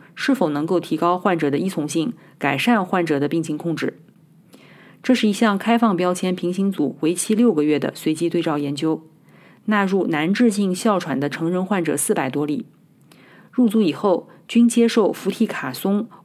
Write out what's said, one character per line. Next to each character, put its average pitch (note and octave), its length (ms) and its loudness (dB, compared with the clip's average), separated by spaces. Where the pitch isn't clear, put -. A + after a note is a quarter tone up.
是 - 180 -2
否 F#3 180 2
能 D3 140 -2
够 F3 140 0
提 - 180 -4
高 F3 220 2
患 F3+ 180 0
者 D#3 140 0
的 C#3+ 80 -2
依 F3 100 -2
从 D3+ 200 -6
性， D#3 240 -4
改 C#3 180 -2
善 G#3+ 280 2
患 F3+ 200 -2
者 D#3 140 0
的 C#3+ 80 0
病 D#3+ 160 -2
情 D#3 160 -6
控 E3 160 -4
制。 C#3+ 240 -6
这 - 100 0
是 A#3 140 2
一 G#3 60 2
项 G3+ 260 2
开 A3+ 180 0
放 A3+ 200 2
标 F3+ 180 0
签 F3+ 220 -2
平 F3+ 160 -4
行 G3 180 0
组 D3+ 300 -2
为 D#3 120 0
期 F#3 220 -2
六 A3+ 180 4
个 D3+ 120 2
月 D3 160 2
的 C#3+ 160 -2
随 D#3 180 -2
机 E3 160 -2
对 E3+ 100 0
照 D#3+ 180 -2
研 C#3+ 180 -4
究， D#3+ 260 -2
纳 G#3 200 2
入 F#3+ 220 0
难 D#3+ 260 0
治 A#3 180 4
性 G3 220 0
哮 F#3+ 280 0
喘 D#3 180 -6
的 C#3+ 100 -2
成 E3 220 -4
人 F3+ 140 -2
患 F#3 180 -2
者 D3+ 140 -2
四 G3+ 180 -2
百 C#3 160 -2
多 C#3+ 160 -2
例。 D3 200 -6
入 B3 180 2
组 A3 140 4
以 E3 100 2
后 E3+ 360 0
均 A#3 220 4
接 A#3 180 4
受 A3+ 260 2
氟 - 160 -6
替 G3+ 160 0
卡 C#3 280 -6
松、 G3+ 360 -2